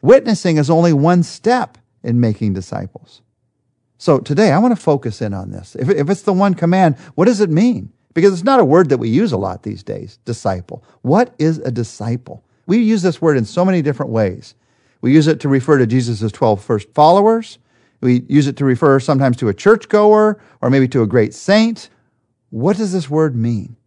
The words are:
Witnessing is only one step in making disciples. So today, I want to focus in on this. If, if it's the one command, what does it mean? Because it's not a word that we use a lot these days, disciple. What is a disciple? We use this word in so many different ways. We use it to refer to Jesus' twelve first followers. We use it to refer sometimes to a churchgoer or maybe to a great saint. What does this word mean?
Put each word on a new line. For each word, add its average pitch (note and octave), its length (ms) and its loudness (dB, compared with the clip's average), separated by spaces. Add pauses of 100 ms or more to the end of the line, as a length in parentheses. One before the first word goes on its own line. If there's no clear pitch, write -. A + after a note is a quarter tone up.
Witnessing G3 540 2
is D3 140 0
only E3+ 240 4
one E3 280 2
step - 560 -4 (240)
in A#2+ 200 -2
making G#2+ 320 -2
disciples. - 680 -12 (760)
So - 220 0
today, D#3+ 340 0
I D#3+ 60 2
want A#3+ 140 2
to F#3 80 -6
focus C3 400 -2
in G#2 120 -6
on F#2+ 180 -10
this. F#2 260 -16
If, B2+ 120 -4
if D3+ 200 -2
it's G3 120 -4
the G#3 100 -2
one F#3+ 220 0
command, E3+ 420 0 (200)
what F3 100 2
does A3 160 2
it F#3+ 80 0
mean? D#3 420 -2 (220)
Because F#3+ 180 4
it's F3 100 -6
not B3 200 2
a D#3 40 4
word C3 220 2
that B2+ 120 -2
we A#2 100 -4
use E3 240 0
a G#2 40 -4
lot F#2+ 260 -6
these G2+ 200 -12
days, G2 400 -14
disciple. G2 580 -8 (200)
What G3+ 360 0
is D#3 200 -2
a C3 140 -8
disciple? A#2 760 -10 (220)
We G3 100 0
use A3 240 0
this F3+ 200 -2
word D#3+ 140 2
in A#2+ 80 0
so F3 220 -2
many F#3 160 0
different C3+ 320 -6
ways. G#2 420 -4 (480)
We B2+ 80 0
use D3+ 140 4
it D#3 140 0
to C#3+ 100 -4
refer C#3 300 2
to A#2+ 80 2
Jesus' A2+ 440 -2
twelve G#2+ 300 -2
first G#2+ 320 -6
followers. G3+ 640 2 (440)
We B2 260 0
use C#3+ 180 2
it C#3 120 -6
to C#3 80 -4
refer C3+ 340 2
sometimes C3 380 0
to A#2 120 -2
a F#2+ 40 -4
churchgoer G#3+ 840 2 (220)
or A#2+ 80 0
maybe C3+ 200 2
to C3 120 0
a A2 60 0
great G#2+ 260 0
saint. A3 560 -2 (640)
What E3+ 260 -2
does G#3 140 -4
this E3+ 180 -6
word D3+ 260 -2
mean? A2+ 520 -4